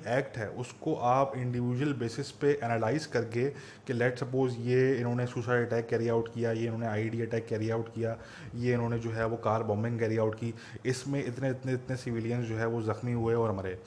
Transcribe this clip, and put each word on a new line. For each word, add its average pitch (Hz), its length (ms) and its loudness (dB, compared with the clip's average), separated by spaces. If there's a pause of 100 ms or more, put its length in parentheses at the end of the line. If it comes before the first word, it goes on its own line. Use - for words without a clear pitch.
act 131 300 0
है, 104 100 -4
उसको - 460 -4
आप 131 420 4
individual 123 560 0
basis 120 380 -4
पे 143 320 2
analyze 117 440 2
करके 120 420 0 (380)
कि 131 80 -2
let 120 180 4
suppose 127 380 0
ये 123 460 4
इन्होंने 120 300 0
suicide 120 400 2
attack 117 220 0
carry 117 200 2
out 113 260 2
किया, 117 180 0
ये 113 120 0
इन्होंने 113 220 -2
आईईडी 113 360 0
attack 113 240 -2
carry 110 240 0
out 113 240 -2
किया, 113 220 -2 (380)
ये 120 180 2
इन्होंने 117 260 2
जो 113 120 -2
है 113 160 0
वो 113 100 0
car 110 260 2
bombing 110 360 0
carry 110 180 2
आउट 110 180 2
की, 113 200 -4 (320)
इसमें 139 400 -2
इतने, 127 240 -2
इतने, 127 220 -2
इतने 127 240 -2
civilians 117 480 -2
जो 113 120 -4
है 113 100 0
वो 117 160 0
ज़ख्मी 110 300 0
हुए 113 220 2
और 113 180 2
मरे। 95 340 -4